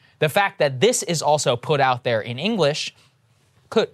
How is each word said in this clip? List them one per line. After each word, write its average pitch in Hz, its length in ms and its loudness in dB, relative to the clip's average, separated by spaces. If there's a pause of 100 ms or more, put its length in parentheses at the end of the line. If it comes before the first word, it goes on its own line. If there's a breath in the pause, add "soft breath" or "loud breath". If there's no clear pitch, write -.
(200 soft breath)
the 151 80 4
fact 196 300 0
that 135 220 0
this 247 220 0
is 160 200 -4
also 143 340 2
put 147 240 0
out 127 240 2
there 117 160 0
in 120 180 -8
English, 170 560 -2 (760 soft breath)
could, 208 240 2